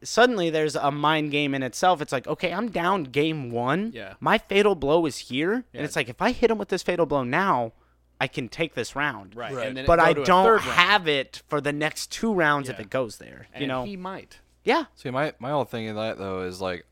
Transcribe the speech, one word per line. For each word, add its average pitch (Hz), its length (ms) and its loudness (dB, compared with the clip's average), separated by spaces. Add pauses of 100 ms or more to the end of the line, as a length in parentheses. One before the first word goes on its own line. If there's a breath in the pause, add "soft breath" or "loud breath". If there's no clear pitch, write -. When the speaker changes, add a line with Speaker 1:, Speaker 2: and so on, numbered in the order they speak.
Speaker 1:
suddenly 214 460 4
there's 156 260 2
a 139 160 0
mind 151 400 2
game 143 220 2
in 135 100 -2
itself. 156 380 2
It's 151 120 -8
like, 127 140 -4
okay, 170 260 -4
I'm 214 160 -4
down 180 360 0
game 143 460 -2
one. 139 420 -2
Speaker 2:
Yeah. 101 260 -14
Speaker 1:
My 170 180 2
fatal 202 380 2
blow 156 300 4
is 139 120 -4
here. 175 560 -2
Speaker 2:
Yeah. 123 60 -10
Speaker 1:
And 147 60 -4
it's - 100 -8
like, 127 140 -2
if - 120 -12
I 220 100 2
hit 233 200 -6
him 220 60 -2
with 202 120 -8
this 185 140 -2
fatal 170 220 0
blow 143 180 0
now, 131 500 0 (460)
I 135 80 0
can 131 220 -8
take - 260 -6
this 117 200 -6
round. 113 400 -4
Speaker 2:
Right. 117 180 -10
Speaker 3:
Right. 123 140 -4
Speaker 2:
And 131 100 -8
then 131 80 -8
Speaker 1:
But 170 140 6
Speaker 2:
go 165 60 8
Speaker 1:
I 165 80 6
Speaker 2:
to 147 80 -2
a 135 40 -2
Speaker 1:
don't 185 200 6
Speaker 2:
third 220 160 6
round. 147 100 -4
Speaker 1:
have 175 360 2
it 143 400 -2
for 147 140 -2
the 143 120 -2
next 151 380 -6
two 226 220 -2
rounds 147 360 2
if 110 80 -10
Speaker 2:
Yeah. 107 60 -12
Speaker 1:
it 101 60 -16
goes 127 280 -4
there. - 360 -20
You - 60 -12
Speaker 2:
And 139 80 -4
Speaker 1:
know? 127 160 -4
Speaker 2:
he 202 140 -10
might. 180 420 -14 (240)
Speaker 1:
Yeah. 285 220 0 (100)
Speaker 4:
See, 131 160 -10
my, 139 260 -2
my 120 140 -8
whole 139 140 0
thing 113 200 -8
in 107 120 -6
that, 110 200 -4
though, 95 240 -6
is, 90 200 -8
like, 90 300 -6